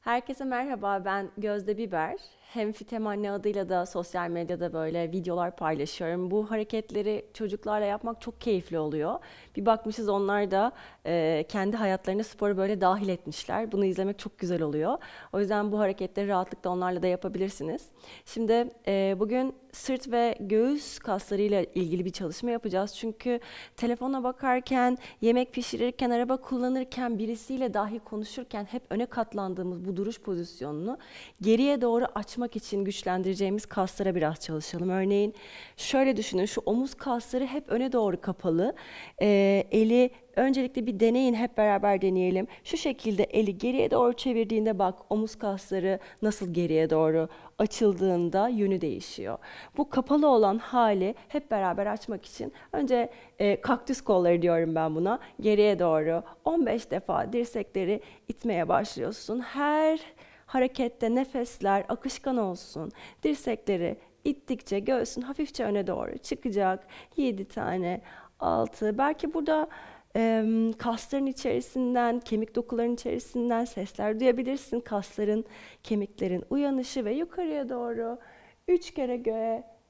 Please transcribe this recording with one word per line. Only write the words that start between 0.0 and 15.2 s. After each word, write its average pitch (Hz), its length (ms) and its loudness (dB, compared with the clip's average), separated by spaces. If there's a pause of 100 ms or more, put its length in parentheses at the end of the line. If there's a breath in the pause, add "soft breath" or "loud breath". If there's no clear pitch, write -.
Herkese 254 360 -2
merhaba, 240 600 -2
ben 196 340 -2
Gözde 208 400 -2
Biber. 214 380 -2 (360)
Hem 220 200 -2
Fit 214 200 -12
hem 220 140 -4
Anne 202 240 -2
adıyla 202 380 -2
da 180 180 2
sosyal 175 420 -4
medyada 170 440 -4
böyle 160 400 -2
videolar 175 440 -2
paylaşıyorum. 170 720 -2
Bu 214 200 0
hareketleri 214 840 -4
çocuklarla 208 520 -2
yapmak 220 340 -4
çok - 200 -12
keyifli 180 380 0
oluyor. 156 400 -2 (380 loud breath)
Bir 202 100 0
bakmışız 220 420 0
onlar 202 420 2
da, 196 220 2 (340 loud breath)
e, 160 420 2
kendi 208 280 -2
hayatlarına 190 460 0
sporu 202 340 -2
böyle 196 240 0
dahil 190 280 4
etmişler. 202 640 -4
Bunu 202 120 2
izlemek 190 340 0
çok - 200 -12
güzel 175 240 -2
oluyor. 156 360 0 (340 loud breath)